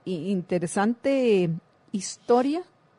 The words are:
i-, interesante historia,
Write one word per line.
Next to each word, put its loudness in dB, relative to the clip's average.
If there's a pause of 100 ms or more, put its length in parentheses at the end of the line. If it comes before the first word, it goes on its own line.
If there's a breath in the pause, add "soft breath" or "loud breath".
i-, -4
interesante 0 (420)
historia, -2 (360)